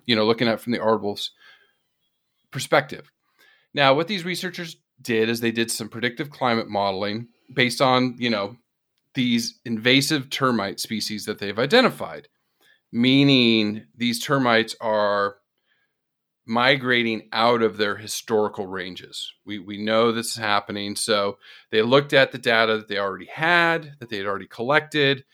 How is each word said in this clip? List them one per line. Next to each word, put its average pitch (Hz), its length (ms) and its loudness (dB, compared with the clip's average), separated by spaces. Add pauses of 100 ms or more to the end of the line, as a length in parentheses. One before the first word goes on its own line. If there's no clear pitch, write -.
You 120 100 2
know, 107 120 2
looking 113 200 2
at 110 60 2
it 104 80 -4
from 120 120 -6
the 104 60 -2
aardwolf's 101 520 -2 (1200)
perspective. 139 600 -2 (600)
Now, 135 220 4
what 165 120 0
these 190 160 -6
researchers 175 540 -8 (240)
did 113 280 2
is 117 120 -2
they 117 100 2
did 113 200 -2
some 110 180 -6
predictive 123 400 -6
climate 117 400 -2
modeling 101 600 -2 (220)
based 127 300 0
on, 127 380 2
you 120 100 -2
know, 104 260 -2 (580)
these 120 520 0
invasive 131 640 0
termite 110 500 -2
species 107 460 -6
that 104 140 -6
they've 101 200 -6
identified, 139 680 0 (640)
meaning 117 880 4 (140)
these 117 260 -4
termites 120 560 2
are 104 560 0 (1120)
migrating 120 840 0
out 117 300 2
of 101 160 0
their 104 200 0
historical 107 680 -4
ranges. 92 640 -12 (140)
We, 104 140 -10
we 101 180 -12
know 110 340 2
this 113 200 -4
is - 60 -6
happening. 104 580 -4
So 101 420 -2 (340)
they 110 100 4
looked 139 320 2
at 135 180 4
the 135 60 -12
data 113 400 2
that 107 100 -8
they 101 100 -4
already 95 300 -6
had, 165 720 0
that 117 100 -16
they 107 80 -6
had 98 80 -6
already 98 220 -4
collected, 139 760 0 (100)